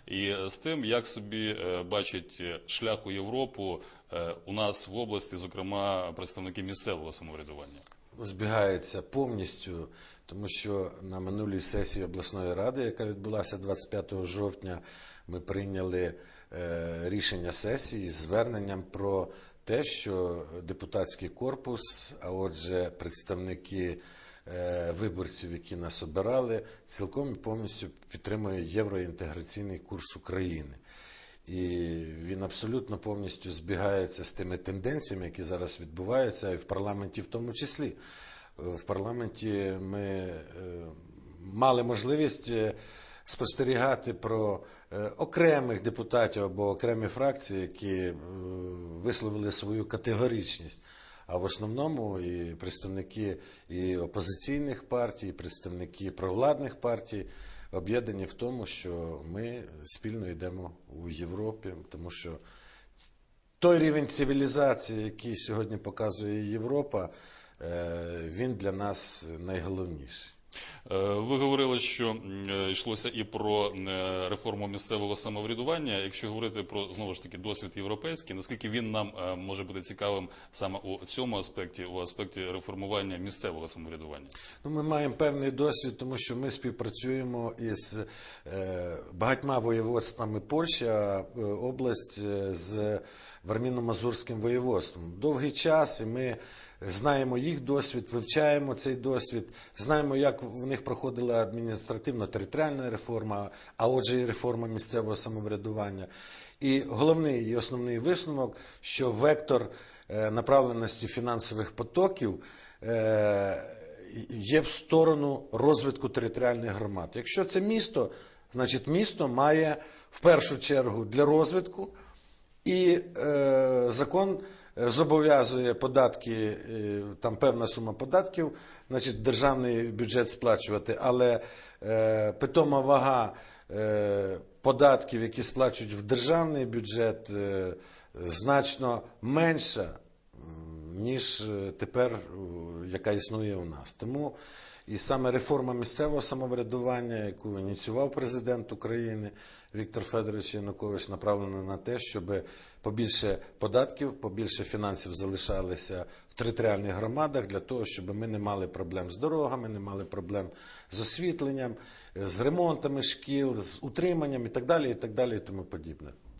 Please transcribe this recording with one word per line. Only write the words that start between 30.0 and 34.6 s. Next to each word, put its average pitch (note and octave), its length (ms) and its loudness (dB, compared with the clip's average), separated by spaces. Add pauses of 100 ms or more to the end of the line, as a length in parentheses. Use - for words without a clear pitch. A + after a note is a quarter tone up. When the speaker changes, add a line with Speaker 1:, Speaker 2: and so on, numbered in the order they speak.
Speaker 2:
України. E2+ 580 -6 (720)
І F2+ 200 -4 (560)
він F#2+ 200 -6
абсолютно G#2+ 540 -4
повністю G2+ 540 -6
збігається F#2 720 0
з - 80 0
тими F2+ 260 -4
тенденціями, G2 680 -2